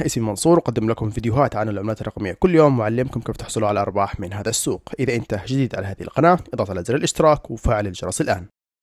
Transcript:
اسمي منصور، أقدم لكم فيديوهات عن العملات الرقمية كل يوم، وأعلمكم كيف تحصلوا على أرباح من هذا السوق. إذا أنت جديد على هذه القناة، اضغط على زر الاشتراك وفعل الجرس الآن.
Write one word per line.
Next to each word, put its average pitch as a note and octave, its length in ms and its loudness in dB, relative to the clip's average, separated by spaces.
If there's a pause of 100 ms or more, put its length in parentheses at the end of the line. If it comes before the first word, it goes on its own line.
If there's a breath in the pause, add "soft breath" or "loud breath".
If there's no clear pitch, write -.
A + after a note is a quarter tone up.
اسمي C3+ 180 0
منصور، A2 340 4
أقدم A2+ 320 0
لكم A2+ 200 -2
فيديوهات A#2 460 0
عن G#2+ 140 0
العملات G#2 320 -4
الرقمية G2+ 320 -4
كل F#3 220 -2
يوم، D3 240 6
وأعلمكم A#2 400 -2
كيف A2+ 180 -6
تحصلوا - 300 -4
على G#2 120 0
أرباح G2 400 -2
من F#2 140 -8
هذا G2+ 160 -4
السوق. - 400 -4 (100)
إذا B2+ 160 0
أنت A2+ 320 -2
جديد C3 280 0
على F#2+ 120 -4
هذه F#2+ 140 -8
القناة، E3+ 380 4 (140)
اضغط G2+ 160 -2
على F#2 140 -4
زر A2+ 120 0
الاشتراك D#3 560 2
وفعل A2 360 0
الجرس F2+ 340 -4
الآن. G2 240 -2 (380)